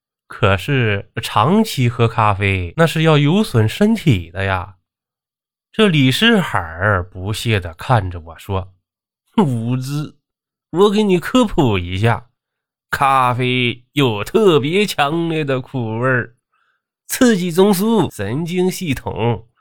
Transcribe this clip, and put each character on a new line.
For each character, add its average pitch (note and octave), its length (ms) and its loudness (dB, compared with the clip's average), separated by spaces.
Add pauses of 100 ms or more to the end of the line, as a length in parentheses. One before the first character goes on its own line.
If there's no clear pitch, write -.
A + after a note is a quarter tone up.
(280)
可 G2 280 0
是 A2 560 -2 (100)
长 D#3+ 400 2
期 B2+ 280 0
喝 A#2 180 0
咖 G#2+ 260 2
啡 F#2+ 440 -2
那 E3 100 4
是 D#3 140 -2
要 D#3 160 4
有 D3+ 260 2
损 A2 240 2
身 G#3 260 2
体 G#2 380 0
的 G2 140 -6
呀。” F#2 320 -6 (960)
这 G#3+ 160 2
李 C#3+ 200 4
世 A3 300 2
海 C#3+ 180 -2
儿 F2+ 460 -2
不 F#2+ 300 -8
屑 A2 260 -2
地 F2 140 -12
看 G#2 360 -2
着 F2 120 -12
我 E2 180 -20
说 F#2 360 -8 (600)
：“无 B2 400 0
知， C#3 400 -6 (540)
我 G3 200 4
给 G#3 140 0
你 F#3 160 2
科 B3+ 240 2
普 C3 340 2
一 F2+ 200 -6
下， A2+ 320 -2 (600)
咖 C3+ 440 2
啡 B2 600 -2
有 A#2 280 0
特 F#3 380 4
别 E3+ 260 0
强 E3 440 -2
烈 D#3 160 -4
的 C3 160 -2
苦 A2+ 380 -6
味 B2 60 -2
儿， B2+ 300 -2 (720)
刺 A#3 300 2
激 F3 120 -4
中 F#3+ 220 4
枢、 G3 420 0
神 A#2 320 -6
经 F3+ 240 -2
系 F3+ 240 -4
统、 A2+ 540 -4 (140)